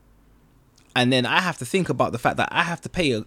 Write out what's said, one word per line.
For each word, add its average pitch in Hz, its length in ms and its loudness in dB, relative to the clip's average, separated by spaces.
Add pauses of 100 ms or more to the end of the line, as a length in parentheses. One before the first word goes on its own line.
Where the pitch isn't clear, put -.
(960)
And 123 160 4
then 127 140 2
I 151 160 2
have 175 160 -4
to 127 80 -8
think 185 240 0
about 123 220 0
the 117 60 -6
fact - 200 0
that 107 120 0
I 170 120 2
have 170 180 -4
to - 80 -12
pay 160 240 0
a, 110 140 -4